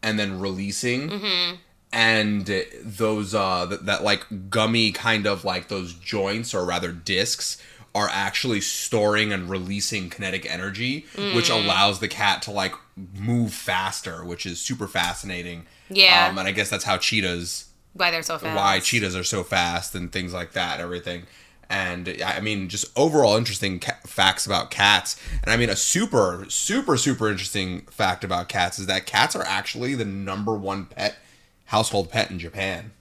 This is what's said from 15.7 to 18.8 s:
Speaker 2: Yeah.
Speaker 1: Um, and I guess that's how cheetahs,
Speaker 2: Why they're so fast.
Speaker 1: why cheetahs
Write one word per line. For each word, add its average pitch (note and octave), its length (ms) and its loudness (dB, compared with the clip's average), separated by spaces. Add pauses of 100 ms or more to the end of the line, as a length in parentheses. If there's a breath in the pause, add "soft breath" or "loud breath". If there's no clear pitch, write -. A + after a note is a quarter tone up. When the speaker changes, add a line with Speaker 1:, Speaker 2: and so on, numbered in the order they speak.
Speaker 2:
Yeah. F3+ 400 6
Speaker 1:
Um, F#3 80 -4
and F#2+ 100 0
I G2 40 0
guess G2+ 180 0
that's G2 160 -2
how G2 100 2
cheetahs, F2+ 680 -2 (260)
Speaker 2:
Why F3 180 0
they're E3 140 -2
so E3 140 -4
fast. D#3+ 180 -4
Speaker 1:
why F#2+ 240 4
cheetahs G2+ 340 2